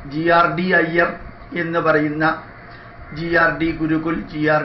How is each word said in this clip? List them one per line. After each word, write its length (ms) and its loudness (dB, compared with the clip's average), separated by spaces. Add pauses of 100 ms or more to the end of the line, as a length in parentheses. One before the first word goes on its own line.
ജി 220 -4
ആർ 260 6
ഡി 180 -2
അയ്യർ 380 2 (440)
എന്ന് 240 -2
പറയുന്ന, 460 2 (920)
ജി 220 -6
ആർ 220 4
ഡി 140 0
ഗുരുകുൽ, 440 0 (120)
ജി 180 -6
ആർ 180 4